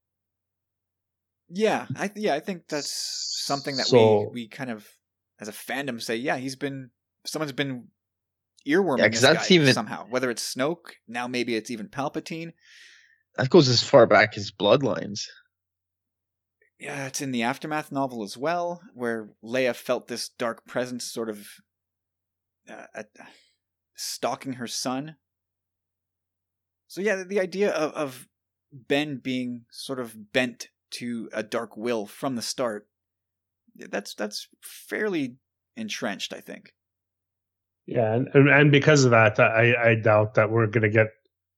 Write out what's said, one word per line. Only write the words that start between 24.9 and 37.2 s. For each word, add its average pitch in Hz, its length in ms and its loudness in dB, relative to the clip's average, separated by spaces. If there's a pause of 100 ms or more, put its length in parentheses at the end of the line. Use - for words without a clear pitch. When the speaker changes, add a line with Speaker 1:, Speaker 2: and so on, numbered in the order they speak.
Speaker 1:
So - 120 -12
yeah, 202 160 0
the, 185 80 -10
the 196 160 -2
idea 185 300 0
of, 156 220 -2
of 131 360 -8 (440)
Ben 143 500 -2
being 123 480 -6
sort - 300 -10
of 110 320 -12
bent 127 360 -2 (240)
to 120 400 -8
a 110 100 -6
dark 110 340 -6
will 113 280 -4
from 135 320 -6
the 107 60 -6
start, 110 460 -6 (840)
that's, - 400 -10
that's - 340 -10 (120)
fairly 185 760 -6 (400)
entrenched, 107 580 -8
I - 60 -14
think. - 340 -18 (1120)